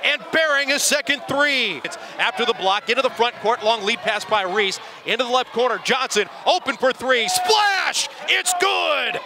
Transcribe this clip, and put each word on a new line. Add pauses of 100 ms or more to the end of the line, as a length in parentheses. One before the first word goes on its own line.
and (100)
burying
a
second
three.
It's (200)
after
the
block,
into
the
front
court,
long
lead
pass
by
Reese, (260)
into
the
left
corner,
Johnson (200)
open
for
three,
splash! (180)
It's
good!